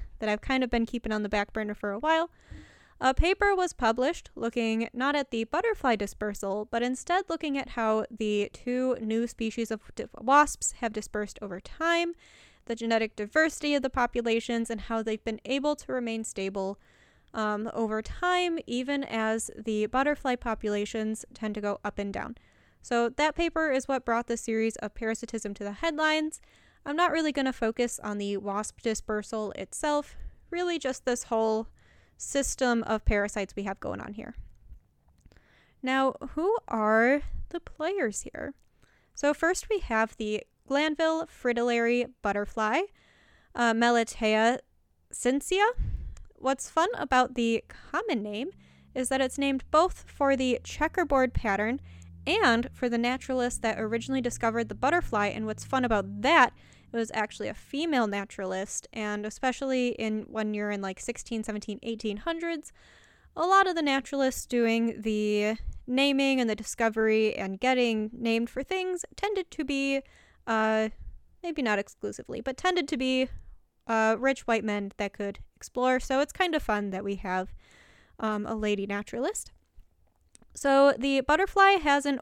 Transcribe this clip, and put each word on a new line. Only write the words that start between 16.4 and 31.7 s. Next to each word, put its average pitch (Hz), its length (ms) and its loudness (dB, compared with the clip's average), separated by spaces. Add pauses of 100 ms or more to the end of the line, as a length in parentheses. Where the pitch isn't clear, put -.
um, 214 400 -2
over 220 280 -2
time, 359 640 0
even 262 380 -2
as 220 520 -2
the 214 320 -2
butterfly 277 480 0
populations 214 960 -4
tend 214 200 -6
to 208 80 -6
go 202 220 -4
up 202 160 -6
and 202 140 -4
down. 196 220 -6 (460)
So 233 280 2
that 294 260 0
paper 330 360 0
is 262 180 0
what 262 160 -2
brought 233 220 0
the 233 100 -2
series 220 400 0
of - 180 -8
parasitism 220 600 -6
to - 100 -10
the 202 80 -6
headlines. 311 640 0 (460)
I'm 285 100 -4
not 339 160 4
really 311 220 2
gonna 262 180 0
focus 240 500 -2
on 208 180 -4
the 202 180 -2
wasp 202 440 -6
dispersal 214 760 -4
itself, - 580 -2 (340)
really 349 300 -2
just 262 240 -4
this 247 200 0
whole 220 440 0 (500)